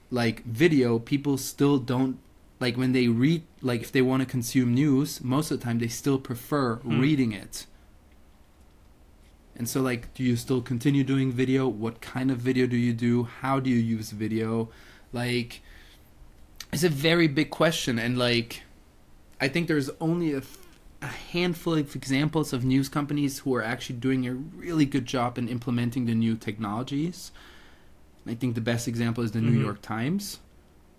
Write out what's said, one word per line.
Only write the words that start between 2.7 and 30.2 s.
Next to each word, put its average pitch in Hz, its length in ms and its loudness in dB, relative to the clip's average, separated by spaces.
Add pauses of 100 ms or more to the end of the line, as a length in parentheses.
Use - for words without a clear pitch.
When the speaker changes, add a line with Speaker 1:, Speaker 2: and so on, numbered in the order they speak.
Speaker 1:
when 127 160 2
they 123 160 6
read, 143 340 4 (180)
like, 123 200 -2
if - 100 -12
they 135 100 4
wanna 131 240 2
consume 123 480 0
news, 143 480 2
most 131 300 0
of 131 80 -2
the - 60 -10
time 117 140 0
they 117 100 -2
still 135 300 0
prefer 127 580 -2
Speaker 2:
Hmm. 117 240 0
Speaker 1:
reading 135 320 2
it. - 320 -12 (1900)
And 117 100 -6
so, 135 140 -2
like, 123 320 -2
do 135 100 -6
you 123 140 4
still 123 240 0
continue 135 420 2
doing 131 300 2
video? 131 340 2
What 113 320 -4
kind 127 320 -2
of 127 60 0
video 127 280 2
do 123 120 0
you 120 160 2
do? 120 300 2
How 135 360 -2
do 131 100 -2
you 123 60 4
use 113 360 0
video? 110 580 -2 (440)
Like, 123 480 -4 (1120)
it's 151 100 0
a 180 60 4
very 160 400 4
big 143 200 0
question, 160 480 0
and, 120 200 0
like, 120 460 0 (760)
I 135 80 0
think 165 220 0
there's 143 200 0 (120)
only 165 320 0
a 135 60 -4
f-, - 180 -16 (440)
a 131 60 -10
handful 170 680 -2
of 147 200 -2
examples 143 560 0
of 127 140 -2
news 135 240 4
companies 143 500 -2
who 131 160 0
are 113 80 0
actually 123 340 -6
doing 127 300 0
a 123 60 -4
really 160 520 0
good 135 200 -2
job 120 320 -2
in 120 100 -4
implementing 120 580 -2
the 113 100 0
new 113 200 2
technologies. 117 960 -6 (960)
I 117 60 -6
think 117 220 -2
the 117 60 -4
best 117 280 -2
example 117 340 -2
is 110 80 -4
the 113 80 -2
New 113 120 2
Speaker 2:
Mm-hmm. - 120 4
Speaker 1:
York 104 180 -4
Times. 143 580 -4 (600)